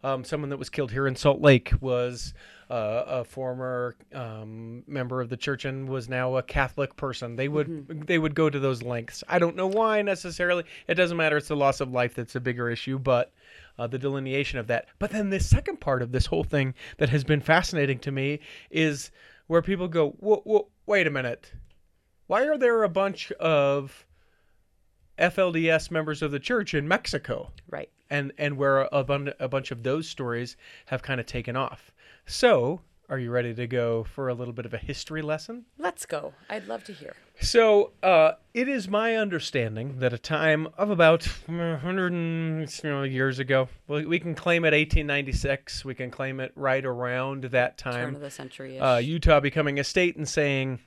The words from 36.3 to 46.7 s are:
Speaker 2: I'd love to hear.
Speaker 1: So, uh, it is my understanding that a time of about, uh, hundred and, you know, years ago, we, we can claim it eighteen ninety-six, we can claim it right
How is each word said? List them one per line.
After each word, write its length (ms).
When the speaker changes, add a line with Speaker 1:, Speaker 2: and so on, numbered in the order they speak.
Speaker 2:
I'd 180
love 180
to 80
hear. 220
Speaker 1:
So, 500
uh, 300
it 160
is 180
my 300
understanding 840
that 140
a 40
time 500
of 140
about, 360
uh, 280
hundred 360
and, 680
you 60
know, 140
years 360
ago, 280
we, 180
we 140
can 160
claim 280
it 100
eighteen 340
ninety-six, 760
we 120
can 160
claim 280
it 160
right 300